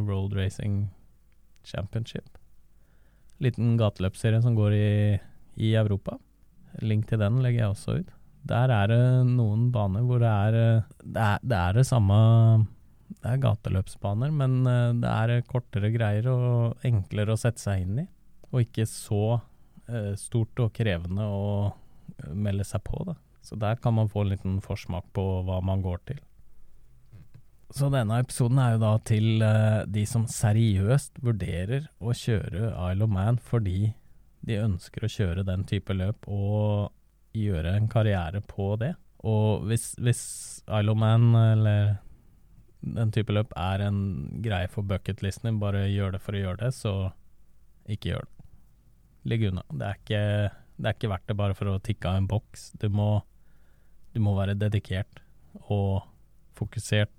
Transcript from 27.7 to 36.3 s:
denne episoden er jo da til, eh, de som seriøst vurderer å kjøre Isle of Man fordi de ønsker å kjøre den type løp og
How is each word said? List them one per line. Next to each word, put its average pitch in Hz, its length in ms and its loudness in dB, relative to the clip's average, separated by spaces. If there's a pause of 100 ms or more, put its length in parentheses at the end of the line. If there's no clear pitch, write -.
denne 117 240 0
episoden 123 400 0
er 127 140 4
jo 113 100 2
da 110 120 4 (120)
til, 110 400 2
eh, 107 400 4
de 104 240 -2
som 113 160 0
seriøst 110 960 2
vurderer 101 600 -2 (180)
å - 160 -2
kjøre 110 540 -2
Isle 92 320 -2
of 110 100 2
Man 104 240 2
fordi 107 560 0 (480)
de 110 160 -4
ønsker 104 480 -4
å 107 60 -4
kjøre 95 340 -2
den 95 240 -4
type 98 240 -2
løp 95 320 -4
og 104 640 -2 (480)